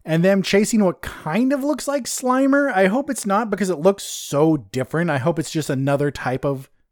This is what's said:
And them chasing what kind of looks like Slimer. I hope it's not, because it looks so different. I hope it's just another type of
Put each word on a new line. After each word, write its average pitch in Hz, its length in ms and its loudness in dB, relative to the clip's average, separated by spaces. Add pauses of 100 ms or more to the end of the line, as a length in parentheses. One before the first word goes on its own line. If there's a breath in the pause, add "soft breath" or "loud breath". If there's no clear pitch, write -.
And 160 160 0
them 196 200 4
chasing 214 420 2
what 175 180 0
kind 226 500 -2
of 269 120 -2
looks 285 240 -2
like 277 160 -2
Slimer. 269 640 2
I 190 180 4
hope 269 200 0
it's 262 160 -6
not, 208 240 0
because 190 220 -2
it 160 80 -2
looks 190 240 2
so 156 540 0
different. 135 520 -4
I 147 80 0
hope 151 220 0
it's 160 120 -6
just 156 200 -4
another 139 400 0
type 131 340 -4
of 135 240 -4 (240)